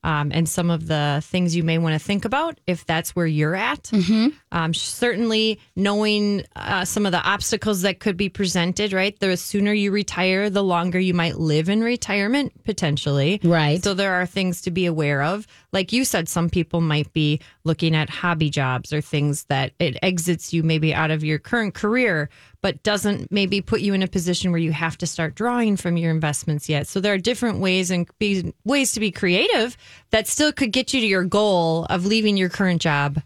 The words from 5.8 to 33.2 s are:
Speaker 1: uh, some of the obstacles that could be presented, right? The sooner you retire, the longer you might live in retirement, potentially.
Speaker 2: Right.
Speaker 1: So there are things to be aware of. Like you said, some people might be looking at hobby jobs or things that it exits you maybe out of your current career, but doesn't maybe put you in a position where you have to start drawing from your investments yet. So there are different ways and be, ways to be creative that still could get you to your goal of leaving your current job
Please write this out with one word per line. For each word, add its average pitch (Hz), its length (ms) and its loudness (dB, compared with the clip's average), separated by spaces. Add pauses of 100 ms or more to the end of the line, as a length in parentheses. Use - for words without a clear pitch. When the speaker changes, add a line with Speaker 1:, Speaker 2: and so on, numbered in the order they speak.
Speaker 1:
uh, 190 300 -4
some 208 200 -2
of 190 60 0
the 180 100 0
obstacles 202 600 -2
that 190 180 -2
could 202 160 -2
be 190 140 -2
presented, 185 640 -2
right? 190 260 0
The 190 160 2
sooner 202 380 0
you 202 180 2
retire, 190 580 0
the 196 140 2
longer 180 360 2
you 185 140 2
might 170 240 0
live 156 300 2
in 208 160 2
retirement, 233 800 -2
potentially. 147 800 0
Speaker 2:
Right. 165 400 4
Speaker 1:
So 202 100 2
there 196 200 0
are 180 120 0
things 185 360 -2
to 180 100 -6
be 180 140 0
aware 151 360 0
of. 190 240 -2 (280)
Like 190 180 0
you 254 140 2
said, 165 240 -2
some 170 200 0
people 170 320 0
might 151 300 0
be 151 300 0 (240)
looking 160 280 0
at 156 160 0
hobby 160 400 0
jobs 127 440 -2
or 151 80 0
things 143 480 -2
that 135 300 0
it 151 220 0
exits 175 520 -2
you 165 100 2
maybe 160 300 2
out 156 180 0
of 156 140 -2
your 151 140 0
current 220 360 -2
career, 208 540 0 (320)
but 165 220 -2
doesn't 208 480 -2
maybe 196 300 0
put - 200 -2
you 202 120 0
in 190 80 2
a 190 60 0
position 180 440 -2
where 170 80 0
you 165 120 0
have 160 280 -4
to 175 80 -4
start 156 280 -4
drawing 233 420 0
from 170 200 -2
your 165 140 0
investments 156 580 -2
yet. 147 180 0
So - 140 -2
there 208 120 2
are 196 60 2
different 220 400 -2
ways 185 320 2
and 175 160 0 (100)
be, 190 360 -2 (100)
ways 269 300 2
to 240 60 -4
be 208 120 0
creative 233 680 0 (340)
that 220 160 2
still 302 240 2
could 262 200 -2
get 254 220 -2
you 262 80 2
to 220 60 2
your 190 160 2
goal 175 680 2
of 180 160 0
leaving 214 320 2
your 185 120 2
current 180 320 0
job 143 440 0